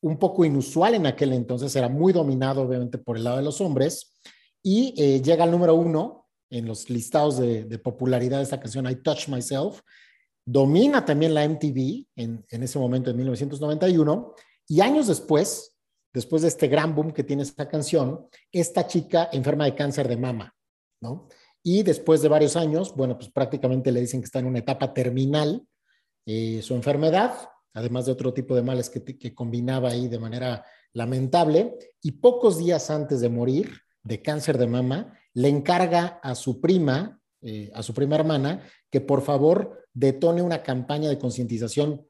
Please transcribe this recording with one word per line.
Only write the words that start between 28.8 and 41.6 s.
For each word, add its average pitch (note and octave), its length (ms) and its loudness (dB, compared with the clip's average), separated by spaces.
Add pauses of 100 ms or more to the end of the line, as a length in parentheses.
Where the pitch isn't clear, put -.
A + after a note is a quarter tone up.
que, B2 140 -10
que C3 300 -14
combinaba B2 560 -4
ahí B2 180 -4
de A#2 120 -6
manera A#2+ 460 -8 (280)
lamentable, C#3 840 0 (240)
y D3 120 -4
pocos A#3+ 440 4
días E3+ 320 -2
antes D3 320 -2
de A#2+ 80 0
morir B2 420 0 (320)
de A2 180 -8
cáncer D3+ 360 -2
de A#2+ 100 2
mama, B2+ 460 -2 (200)
le B2+ 160 2
encarga E3+ 720 2
a C3 120 -6
su - 240 -6
prima, E3+ 640 0 (200)
eh, G#2+ 340 -12
a A2+ 80 -10
su A#2 100 -10
prima C#3 220 0
hermana, D#3 480 0 (260)
que C#3 100 2
por C#3 220 0
favor D#3 720 2
detone C#3 480 2
una F3 220 -2
campaña C#3+ 460 -4
de C#3+ 100 -2
concientización B2 920 -4